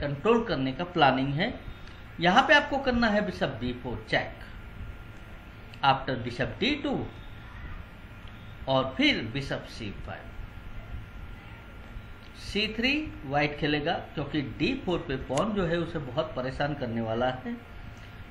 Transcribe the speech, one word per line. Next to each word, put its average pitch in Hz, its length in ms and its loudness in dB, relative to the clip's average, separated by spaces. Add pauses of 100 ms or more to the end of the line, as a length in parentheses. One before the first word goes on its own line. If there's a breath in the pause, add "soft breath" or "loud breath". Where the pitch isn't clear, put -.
control 214 440 4
करने 131 280 2
का 175 140 -2
planning 135 480 6
है। 202 180 2 (680 loud breath)
यहाँ 185 220 8
पे 294 120 8
आपको 285 260 6
करना 233 280 4
है 208 180 4
बिशप 151 340 -2
बी 123 140 -2
फ़ोर 117 360 -6
चेक, 131 220 2 (1500)
after 135 380 6
bishop 123 380 -2
डी 269 160 4
टू 233 280 -2 (1600)
और 135 280 4
फिर 262 260 4 (100)
बिशप 135 360 -4
सी 107 220 -8 (100)
फ़ाइव। 85 220 -10 (2250)
सी 214 320 -2
थ्री 254 180 2 (320)
व्हाइट 147 340 2
खेलेगा 147 340 2 (220)
क्योंकि 147 260 0 (180)
डी 196 160 4 (100)
फ़ोर 170 140 2 (100)
पे 135 80 0 (100)
pawn 175 280 2
जो 190 120 2
है 170 120 2
उसे 165 220 -2
बहुत 160 360 -2
परेशान 131 380 0
करने 117 280 -2
वाला 117 340 2
है। 240 200 -6 (760 loud breath)